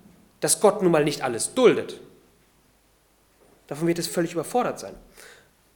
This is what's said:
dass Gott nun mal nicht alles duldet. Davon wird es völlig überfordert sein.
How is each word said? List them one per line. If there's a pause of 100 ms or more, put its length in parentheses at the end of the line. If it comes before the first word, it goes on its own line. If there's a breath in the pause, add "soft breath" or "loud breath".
(400)
dass
Gott
nun
mal
nicht
alles
duldet. (1700)
Davon
wird
es
völlig
überfordert
sein. (800 loud breath)